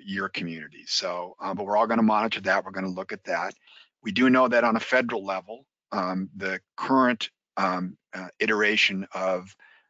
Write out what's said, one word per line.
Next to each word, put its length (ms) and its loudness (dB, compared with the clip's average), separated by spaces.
your 240 -6
community. 580 -10
So, 540 -6
uh, 140 -4
but 120 -6
we're 100 2
all 100 4
gonna 160 2
monitor 400 2
that. 220 2
We're 80 -14
gonna 160 -4
look 240 -8
at 120 -12
that. 300 -4
We 100 -6
do 180 4
know 180 6
that 160 4
on 120 4
a 40 0
federal 440 0
level, 420 -8
um, 440 -2
the 240 -6
current, 540 2
um, 400 -2
uh, 140 -12
iteration 760 2
of, 400 -4